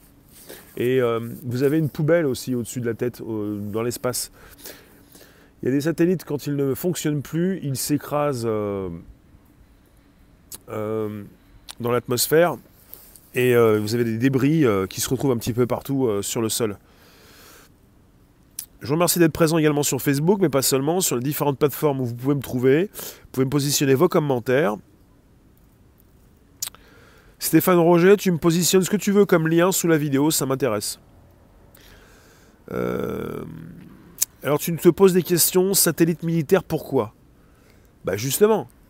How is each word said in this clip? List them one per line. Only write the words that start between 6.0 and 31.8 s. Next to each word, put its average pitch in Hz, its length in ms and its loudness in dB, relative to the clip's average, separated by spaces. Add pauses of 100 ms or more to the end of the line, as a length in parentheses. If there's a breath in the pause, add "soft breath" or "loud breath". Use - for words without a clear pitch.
quand 147 220 -8
ils 143 100 -4
ne 139 180 0
fonctionnent 151 480 -4
plus, 175 400 -2
ils 135 140 -4
s'écrasent, 147 680 -4
euh, 101 420 -2 (1800)
euh, 107 520 -6 (580)
dans 117 100 -2
l'atmosphère. 123 680 2 (760 loud breath)
Et, 123 200 4
euh, 113 240 6
vous 107 160 -2
avez 120 100 0
des 113 120 -2
débris, 135 480 2
euh, 98 220 2
qui - 140 -12
se - 80 -4
retrouvent 135 240 0
un 120 60 0
petit 120 140 -4
peu 120 140 0
partout, 131 400 -2
euh, 101 160 -2
sur - 180 -4
le 113 80 -2
sol. 107 300 -4 (2000 soft breath)
Je - 80 -10
vous 135 60 -2
remercie 170 240 0
d'être 165 140 6
présent 165 240 2
également 151 260 2
sur 139 200 -2
Facebook, 156 400 2
mais 160 80 2
pas 135 100 0
seulement, 139 400 0
sur 143 160 -2
les 120 60 -2
différentes 143 360 -2
plateformes 143 420 0
où 127 40 -2
vous 120 100 -6
pouvez 127 200 -2
me 139 80 -2
trouver. 131 500 2
Vous - 400 -18
pouvez 135 140 0
me 131 40 -6
positionner 139 440 2
vos 156 140 4
commentaires. 147 680 0 (2500 soft breath)
Stéphane 175 400 2
Roger, 175 400 6
tu 196 120 0
me 170 60 0
positionnes 170 460 2
ce 165 80 -4
que 208 80 0
tu - 120 -2
veux 202 140 6
comme 160 240 2
lien 170 240 2
sous 180 160 -2
la 165 80 4
vidéo, 147 340 0
ça 151 140 -2
m'intéresse. 131 560 -4 (1700 soft breath)